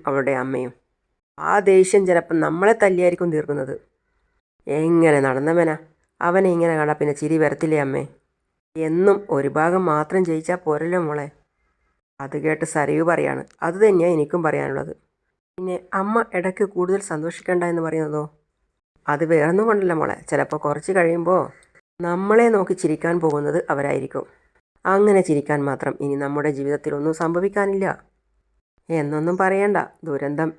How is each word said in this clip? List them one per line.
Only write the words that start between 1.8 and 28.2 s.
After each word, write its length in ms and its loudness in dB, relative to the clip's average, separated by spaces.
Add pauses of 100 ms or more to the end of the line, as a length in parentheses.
ചിലപ്പം 340 2
നമ്മളെ 340 2
തല്ലിയായിരിക്കും 580 2
തീർക്കുന്നത്. 440 -4 (920)
എങ്ങനെ 520 4
നടന്നവനാ? 560 2 (460)
അവനെ 280 2
ഇങ്ങനെ 280 2
കണ്ടാ 160 0
പിന്നെ 200 -2
ചിരി 240 -2
വരത്തില്ലേ 420 0
അമ്മേ? 240 -4 (720)
എന്നും 420 2 (120)
ഒരു 180 0
ഭാഗം 380 0
മാത്രം 400 0
ജയിച്ചാ 300 -2
പോരല്ലോ 460 -2
മോളെ. 260 -4 (920)
അത് 180 -10
കേട്ട് 280 -2
സരയു 380 0
പറയാണ്, 400 0 (200)
"അത് 160 -4
തന്നെയാ 300 6
എനിക്കും 340 0
പറയാനുള്ളത്. 500 -4 (640)
പിന്നെ 220 -6 (140)
അമ്മ 400 0
ഇടയ്ക്ക് 320 -2
കൂടുതൽ 360 -2
സന്തോഷിക്കണ്ട 600 -4
എന്ന് 180 -2
പറയുന്നതോ?" 400 -2 (840)
അത് 180 0
വേറൊന്നും 400 4
കൊണ്ടല്ല 280 2
മോളെ, 220 0 (120)
ചിലപ്പോൾ 300 -2
കുറച്ച് 340 -4
കഴിയുമ്പോൾ 500 2 (580)
നമ്മളെ 500 2
നോക്കി 240 2
ചിരിക്കാൻ 460 -2
പോകുന്നത് 400 0 (100)
അവരായിരിക്കും. 560 -2 (600)
അങ്ങനെ 360 6
ചിരിക്കാൻ 420 0
മാത്രം 360 -4
ഇനി 160 -4
നമ്മുടെ 360 -2
ജീവിതത്തിൽ 440 -4
ഒന്നും 180 -2
സംഭവിക്കാനില്ല. 760 -2 (1000)